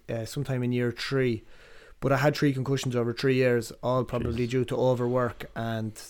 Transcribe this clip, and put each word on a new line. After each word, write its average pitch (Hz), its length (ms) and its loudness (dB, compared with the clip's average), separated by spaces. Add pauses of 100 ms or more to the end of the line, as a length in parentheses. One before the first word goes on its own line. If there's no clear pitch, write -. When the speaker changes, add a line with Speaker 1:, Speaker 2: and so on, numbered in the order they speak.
Speaker 1:
uh, 113 180 -4
sometime 131 360 -2
in 123 100 0
year 120 200 2
three. 127 500 0 (580)
But 135 120 0
I 135 60 4
had 139 180 4
three 147 160 2
concussions 131 420 -2
over 120 200 0
three 135 220 2
years, 123 360 2 (100)
all 123 220 0
probably 120 420 -2
Speaker 2:
Jeez. 117 40 -8
Speaker 1:
due 127 160 2
to - 100 -4
overwork. 123 800 0
And, 113 360 -4 (180)